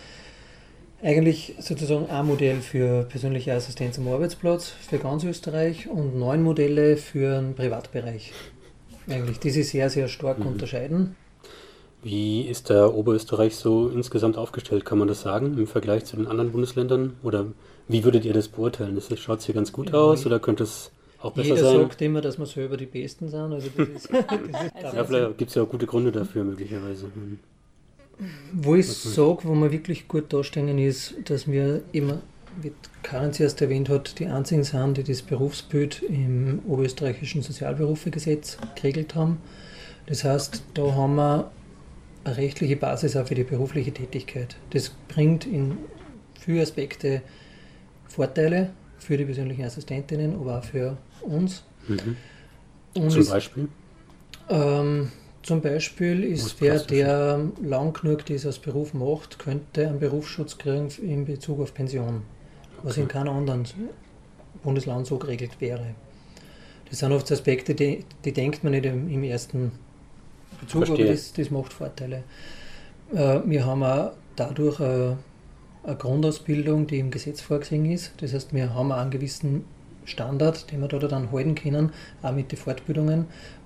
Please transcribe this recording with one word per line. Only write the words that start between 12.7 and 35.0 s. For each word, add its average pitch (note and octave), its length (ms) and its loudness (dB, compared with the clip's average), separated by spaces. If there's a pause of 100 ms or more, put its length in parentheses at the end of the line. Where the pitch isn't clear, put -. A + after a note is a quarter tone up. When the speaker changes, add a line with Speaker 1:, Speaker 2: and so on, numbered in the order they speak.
Speaker 2:
Oberösterreich A2 680 2
so A#2 340 2
insgesamt A#2 480 0
aufgestellt, A2+ 480 -2
kann G#2 140 2
man G#2 80 6
das G#2 140 0
sagen, B2+ 360 -2
im A2 100 2
Vergleich G#2+ 380 0
zu - 120 -10
den A2 100 -2
anderen A#2 240 0
Bundesländern? B2+ 720 0
Oder G#2 240 0 (400)
wie A2+ 160 2
würdet A#2+ 220 8
ihr A2 80 2
das G#2 140 4
beurteilen? G#2+ 500 -4
Ist - 140 -6
das, A2 80 -2
schaut's - 260 -4
hier - 100 -2
ganz G#2 160 0
gut C#3 180 -6
Speaker 1:
Ja, D3+ 80 2
Speaker 2:
aus D3+ 240 8
Speaker 1:
ich - 60 -4
Speaker 2:
oder A#2 120 4
könnte A2 240 2
es - 280 -6 (280)
auch - 140 -8
besser C#3+ 220 2
Speaker 1:
Jeder - 80 6
Speaker 2:
sein? C3 180 8
Speaker 1:
sagt - 220 0
immer, D3+ 180 2
dass C#3 160 -4
wir D3+ 80 -6
selber C3+ 320 -6
die C3 80 -8
Besten C#3 420 -8
sind. D#3 260 -6
Also C#3 220 -6
das D3+ 120 4
ist, - 220 -14
<laughs> - 40 0
das B3+ 80 6
ist E3+ 600 -4
Speaker 3:
Also C3 140 -6
Speaker 2:
Ja, A#2+ 60 2
vielleicht B2 360 2
gibt's A#2+ 160 -4
ja A#2 80 6
auch G#2+ 60 2
gute A#2+ 180 -2
Gründe A#2+ 240 2
dafür, G#2 320 -2
möglicherweise. G2 600 -6
Hm. G2+ 340 -12 (1160)
Speaker 1:
Wo D#3 220 4
ich F#3 120 8
Speaker 2:
Was A2 280 -4
Speaker 1:
sag, D#3+ 300 6
wo D#3+ 100 2
wir D3+ 160 6
wirklich D#3 360 -4
gut D3+ 240 -2
dastehen, C#3+ 460 0
ist, C3+ 380 0 (100)
dass C#3 220 -2
wir C#3+ 340 2 (100)
immer, D3 280 0 (420)
wie D3+ 100 -8 (300)
Karin C#3+ 320 -2
zuerst D3 280 2
erwähnt C3+ 280 2
hat, C#3+ 300 0
die - 80 -2
einzigen C3+ 360 2
sind, C3+ 340 2
die C#3 60 -2